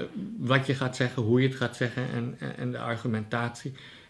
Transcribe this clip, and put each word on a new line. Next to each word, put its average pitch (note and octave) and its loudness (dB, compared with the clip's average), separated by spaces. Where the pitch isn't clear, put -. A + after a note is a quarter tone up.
wat C3 4
je C3+ 4
gaat C3 -2
zeggen, B2 2
hoe A#2 6
je C3 6
het C3 -4
gaat A#2+ -2
zeggen B2 0
en, A#2+ -4
en, C#3 -8
en B2 -4
de B2 -4
argumentatie. A#2 -2